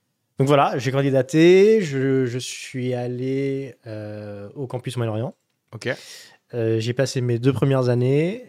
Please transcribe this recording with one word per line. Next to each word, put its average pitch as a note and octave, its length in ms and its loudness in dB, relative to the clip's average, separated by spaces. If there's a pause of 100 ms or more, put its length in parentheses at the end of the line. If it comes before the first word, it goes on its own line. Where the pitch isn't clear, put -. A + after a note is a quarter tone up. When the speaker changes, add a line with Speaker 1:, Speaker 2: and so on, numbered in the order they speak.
(400)
Speaker 1:
Donc C3+ 80 2
voilà, D3+ 300 4
j'ai B2+ 140 -4
candidaté, D#3+ 880 4
je, C3+ 440 0
je B2 140 -6
suis B2+ 540 -8
allé, C3 840 -6 (120)
euh, G#2 680 -12
au C#3 120 -10
campus B2 300 -8
Moyen-Orient. A#2 360 -4 (400)
Speaker 2:
Ok. A#2 160 -6 (640)
Speaker 1:
Euh, A2+ 260 0
j'ai A#2 140 -4
passé C3 280 -2
mes A#2+ 180 0
deux B2+ 140 2
premières C3 360 2
années D3 600 0